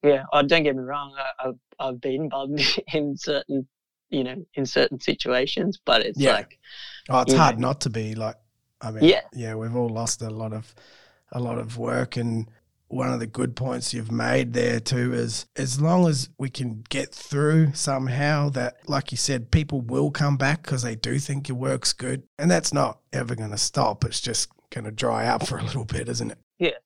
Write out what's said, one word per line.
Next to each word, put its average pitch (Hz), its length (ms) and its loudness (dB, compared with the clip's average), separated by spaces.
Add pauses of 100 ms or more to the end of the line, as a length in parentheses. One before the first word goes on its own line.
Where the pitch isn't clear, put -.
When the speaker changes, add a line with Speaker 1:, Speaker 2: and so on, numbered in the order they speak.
Speaker 1:
Yeah, 143 200 4 (100)
oh, 147 100 6
don't 160 180 4
get 143 140 2
me 131 80 -4
wrong. 139 340 -8
I, 131 300 -6
I've, 123 80 -6 (240)
I've 131 220 -4
been 135 280 -2
bummed 139 320 -2 (220)
<laughs> - 100 -12
in 147 240 0
certain, 139 500 -2 (420)
you 135 140 0
know, 127 120 -6 (180)
in 139 120 -2
certain 139 340 0
situations, - 840 -2
but 117 220 4
it's 123 140 -6
Speaker 2:
Yeah. 131 140 6
Speaker 1:
like, - 260 -4 (500)
Speaker 2:
Oh, 196 120 4
it's 131 120 4
Speaker 1:
you 131 60 6
Speaker 2:
hard 131 200 6
Speaker 1:
know. 123 100 0
Speaker 2:
not 139 120 -4
to 139 80 0
be, 110 240 -4
like, 110 220 -6 (460)
I 131 100 -8
mean, 110 140 2
Speaker 1:
Yeah. - 160 8 (120)
Speaker 2:
yeah, 113 220 -6
we've 113 200 -4
all 120 140 0
lost 113 320 -4
a 113 80 -6
lot 110 240 -6
of, 110 220 -12 (560)
a 123 80 -6
lot 120 180 -4
of 117 220 -8
work. 120 380 -2
And 113 300 -2 (400)
one 127 240 -2
of 123 80 -2
the 113 60 -4
good 123 300 -4
points 123 400 -4
you've 113 160 -6
made 120 420 0
there 120 260 2
too 123 340 0
is 117 420 -4
as 131 260 -2
long 175 260 6
as 135 300 2
we 135 140 -4
can 113 380 -6
get 139 220 -4
through 151 640 4
somehow 143 760 2
that, 123 380 -4
like 139 240 -2
you 120 60 -4
said, 127 320 -2
people 143 320 2
will 131 300 0
come 143 260 2
back 139 240 2
'cause 127 220 -4
they 113 120 -4
do 123 220 -2
think 139 300 -4
your 127 100 -6
work's 131 360 0
good. 127 280 -4 (160)
And 160 140 4
that's 170 220 2
not 143 260 0 (120)
ever 123 220 -4
gonna 107 240 -6
stop. - 480 0
It's - 160 -4
just - 280 -2 (200)
gonna 107 220 -10
dry 110 340 -2
up 113 220 0
for 120 100 -6
a - 60 -4
little 113 220 -4
bit, - 240 -4
isn't 120 220 -4
it? - 60 -16 (220)
Speaker 1:
Yeah. 165 260 0